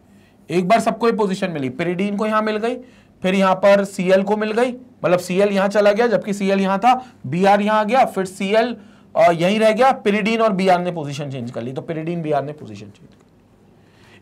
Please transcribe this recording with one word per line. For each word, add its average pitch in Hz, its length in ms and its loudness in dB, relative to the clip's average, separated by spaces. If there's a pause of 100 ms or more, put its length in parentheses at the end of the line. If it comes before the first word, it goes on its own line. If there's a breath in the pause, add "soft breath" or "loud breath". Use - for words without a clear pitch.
(500 soft breath)
एक 175 180 0
बार 226 120 4
सबको 233 260 -2
ये 233 60 4
पोजीशन 190 380 -2
मिली, 139 200 -4
pyridine 180 480 -4
को 214 80 -2
यहां 214 160 0
मिल 214 140 -2
गई, 233 200 -4 (460 loud breath)
फिर 185 120 0
यहां 190 200 2
पर 202 300 4
सीएल 190 380 0
को 196 140 -2
मिल 214 160 -4
गई, 240 200 0
मतलब - 460 -4
सीएल 185 300 0
यहां 196 200 0
चला 208 240 2
गया, 233 140 0
जबकि 214 260 -2
सीएल 196 280 0
यहां 190 180 0
था, 240 160 4 (320 loud breath)
बीआर 190 340 2
यहां 214 200 0
आ 214 40 0
गया, 240 200 2
फिर 190 200 -2
सीएल, 220 520 -2 (400 loud breath)
अ, 170 140 6
यहीं 175 300 0
रह 220 120 4
गया, 254 300 2
pyridine 214 380 0
और 220 120 2
बीआर 185 280 2
ने 180 120 -4
पोजीशन 143 380 -8
चेंज 123 200 -10
कर 117 120 -10
ली, 127 100 -8
तो 156 100 -8
pyridine, 165 400 -8
बीआर 139 220 -2
ने 147 80 -12
पोजीशन 107 340 -18
चेंज - 220 -20
कर - 20 -20
ली। - 120 -20 (1000 soft breath)